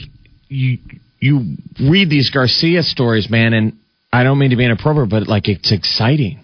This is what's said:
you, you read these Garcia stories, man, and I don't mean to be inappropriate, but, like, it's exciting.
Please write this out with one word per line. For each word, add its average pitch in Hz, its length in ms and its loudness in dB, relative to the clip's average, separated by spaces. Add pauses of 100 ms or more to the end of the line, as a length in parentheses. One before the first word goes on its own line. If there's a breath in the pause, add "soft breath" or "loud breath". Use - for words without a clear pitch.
(480)
you, 131 300 -4 (420)
you 127 360 0 (260)
read 170 280 4
these 143 220 2
Garcia 165 520 0
stories, 113 460 -2
man, 113 240 2
and 110 200 0 (400)
I 123 100 4
don't 135 160 2
mean 135 120 2
to 123 40 2
be 120 80 2
inappropriate, 123 460 0
but, 107 180 -2
like, 104 220 0
it's 92 240 -2
exciting. 117 720 -2